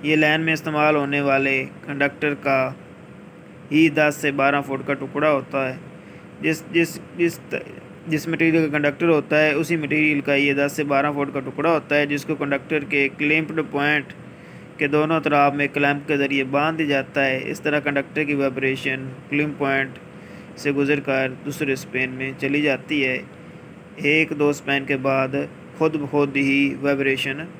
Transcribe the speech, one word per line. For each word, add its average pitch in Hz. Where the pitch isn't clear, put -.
ये 151
लाइन 156
में 160
इस्तेमाल 151
होने 143
वाले 135
कंडक्टर 143
का 135
ही 156
दस 147
से 147
बारह 139
फुट 135
का 143
टुकड़ा 139
होता 135
है। 131
जिस, 156
जिस, 165
जिस 170
त-, -
जिस 156
material 160
का 147
conductor 147
होता 151
है 156
उसी 165
material 151
का 143
ये 143
दस 139
से 151
बारह 143
फुट 139
का 143
टुकड़ा 139
होता 147
है, 147
जिसको 143
conductor 143
के 139
clamped 156
point 143
के 147
दोनों 151
तरफ 143
में 143
clamp 143
के 147
ज़रिए 139
बांध 147
दिया 156
जाता 139
है। 131
इस 147
तरह 147
conductor 143
की 147
vibration 135
clamp 147
point 135
से 143
गुजर 143
कर 131
दूसरे 139
spin 131
में 131
चली 143
जाती 147
है। 131
एक 156
दो 147
spin 139
के 139
बाद 135
खुद 160
ब 147
खुद 143
ही 139
vibration 139